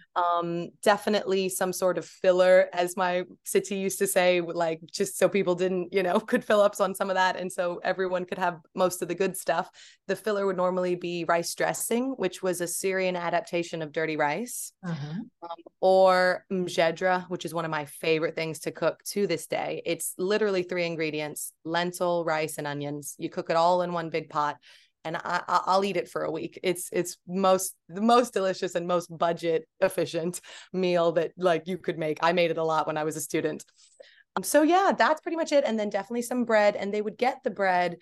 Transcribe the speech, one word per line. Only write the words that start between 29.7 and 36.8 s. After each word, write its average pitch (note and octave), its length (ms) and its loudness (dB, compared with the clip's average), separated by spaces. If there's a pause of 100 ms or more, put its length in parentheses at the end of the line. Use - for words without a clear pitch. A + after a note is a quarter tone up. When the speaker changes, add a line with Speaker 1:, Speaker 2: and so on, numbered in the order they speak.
Speaker 1:
efficient E3+ 580 -2 (340)
meal F3 400 2
that, E3 240 0
like, F3 300 0
you F#3 100 -4
could E3 200 -6
make. D#3 240 -4
I E3 120 6
made E3+ 180 4
it D#3+ 60 -2
a D#3+ 60 -2
lot D#3 240 2
when D#3 100 -2
I D3+ 60 -2
was D#3 140 -4
a D3+ 40 -6
student. D#3 420 -4 (720)
Um, F#3+ 80 -4
so D4 200 4
yeah, F4 340 4
that's C#4 240 2
pretty E4 160 -4
much D#4+ 140 -2
it. C#4+ 140 4
And A3+ 140 0
then G#3 100 -2
definitely G#3 340 -4
some B3 220 -2
bread, G#3 320 4
and G3 160 -4